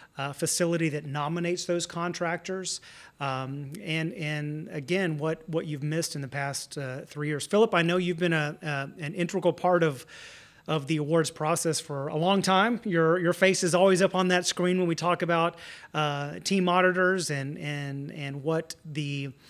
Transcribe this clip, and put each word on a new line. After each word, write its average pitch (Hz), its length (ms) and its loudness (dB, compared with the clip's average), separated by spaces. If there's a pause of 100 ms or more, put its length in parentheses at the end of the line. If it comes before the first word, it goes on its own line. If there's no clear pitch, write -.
(160)
uh, 139 160 -6
facility 165 580 0
that 147 140 -6
nominates 165 600 -2
those 175 220 -2
contractors, 175 960 -4 (380)
um, 135 540 -6 (100)
and, 160 300 -2
and 151 560 -6
again, 160 500 -2
what, 160 300 -4
what 165 180 -2
you've 147 160 -6
missed 160 320 -2
in 147 60 -8
the 139 80 -8
past, 139 500 -6
uh, 135 220 -6
three 147 260 -8
years. 147 180 -4
Philip, 220 300 4
I 170 80 6
know 170 140 2
you've 175 220 0
been 175 140 2
a, 151 300 0
a, 143 400 -6
an 147 120 -6
integral 175 380 0
part 175 300 4
of, 139 240 0 (600)
of 151 180 -2
the 156 120 0
awards 156 340 2
process 156 480 0
for 139 260 -6
a 156 100 -4
long 185 260 4
time. 202 420 4
Your, 165 340 4
your 175 140 4
face 190 320 4
is 170 100 2
always 185 280 8
up 190 120 4
on 185 140 4
that 180 180 2
screen 180 320 2
when 180 80 2
we 165 80 2
talk 170 280 0
about, 170 340 2 (380)
uh, 147 500 -2
team 185 240 2
auditors 185 600 2
and, 143 300 -6
and, 143 540 -8
and 139 320 -10
what 160 400 -2
the, 143 480 -6 (180)